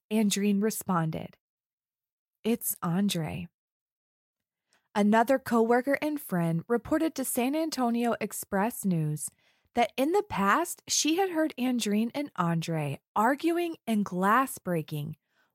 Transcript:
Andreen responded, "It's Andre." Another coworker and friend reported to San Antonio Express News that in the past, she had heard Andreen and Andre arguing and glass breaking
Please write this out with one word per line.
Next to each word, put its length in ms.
Andreen 540
responded, 720
"It's 360
Andre." 680
Another 420
coworker 640
and 200
friend 480
reported 460
to 100
San 280
Antonio 680
Express 640
News 440
that 240
in 160
the 100
past, 640
she 300
had 140
heard 260
Andreen 580
and 220
Andre 640
arguing 600
and 200
glass 520
breaking 600